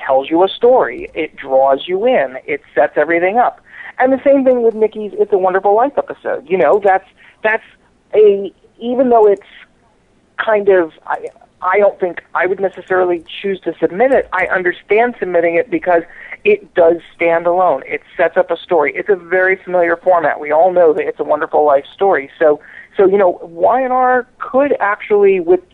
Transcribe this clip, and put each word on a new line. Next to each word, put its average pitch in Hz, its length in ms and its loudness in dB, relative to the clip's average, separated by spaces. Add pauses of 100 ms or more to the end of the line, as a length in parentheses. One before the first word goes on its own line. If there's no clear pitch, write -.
tells 135 240 0
you 170 140 2
a 190 40 2
story. 175 640 0
It - 220 -8
draws 135 520 0
you 190 180 -2
in. 135 400 0
It 151 160 -8 (120)
sets 147 220 0
everything 170 420 0
up. - 220 0 (420)
And 262 100 2
the 262 120 -2
same 277 200 4
thing 247 180 2
with 226 120 2
Nikki's 214 400 -4
It's 208 180 -2
a 196 60 2
Wonderful 190 380 0
Life 262 200 0
episode. 120 540 -6
You 190 80 0
know, 170 240 2
that's, 190 260 0 (360)
that's 220 180 -2 (520)
a, 415 380 0 (280)
even 247 300 -2
though 220 180 4
it's 202 180 -2 (1000)
kind 208 240 -2
of, 180 240 2 (140)
I, 151 220 -10 (340)
I 185 160 0
don't 196 220 0
think 175 200 -6 (140)
I 165 120 -2
would 190 120 -4
necessarily 185 640 -4 (160)
choose 196 200 -6
to 170 180 -8
submit 185 320 0
it. 233 220 0
I 180 140 -4
understand 202 760 -2
submitting 170 340 0
it 170 160 -2
because 170 320 0 (400)
it - 320 0
does 175 220 4 (180)
stand 170 320 -2
alone. 175 400 0
It 151 160 -10 (140)
sets 170 200 -2
up 180 140 0
a 170 60 -4
story. 151 400 -2
It's 175 120 -6
a 208 60 2
very 185 400 0
familiar 175 420 -2
format. 165 440 0
We 147 100 -8
all 170 220 4
know 175 200 4
that 151 140 -4
It's 156 140 -6
a 147 40 -6
Wonderful 151 400 0
Life 143 200 2 (100)
story. 156 340 0 (120)
So, 151 200 2 (360)
so, 196 100 4
you 190 100 2
know, 185 260 2
Y 180 400 -2
and 254 100 -4
R 254 340 0 (140)
could 269 400 -2
actually, 202 580 2
with, 180 220 0 (140)